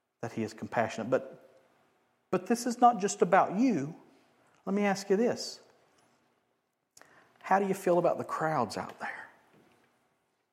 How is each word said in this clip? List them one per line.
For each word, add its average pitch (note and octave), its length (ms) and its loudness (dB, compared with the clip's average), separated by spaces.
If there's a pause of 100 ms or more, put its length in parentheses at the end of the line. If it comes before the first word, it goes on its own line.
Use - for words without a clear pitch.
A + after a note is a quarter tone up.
(220)
that A#2 100 -6
He A#2 100 -6
is G#2+ 120 -4
compassionate. A2 580 -4
But, - 360 -2 (840)
but F#3 160 -2
this A#3 180 -2
is A#3 140 -4
not A#3 200 6
just G3 220 0
about F3 380 4
you. E3+ 340 2 (720)
Let F#3+ 80 -4
me G#3 120 2
ask G3 240 -2
you F#3+ 80 4
this. - 420 -2 (1800)
How F#3+ 180 2
do G3+ 80 0
you F#3+ 60 2
feel F3 240 2
about E3+ 200 2
the B2 60 -6
crowds D3 540 -2
out - 220 -10
there? - 280 -10 (1300)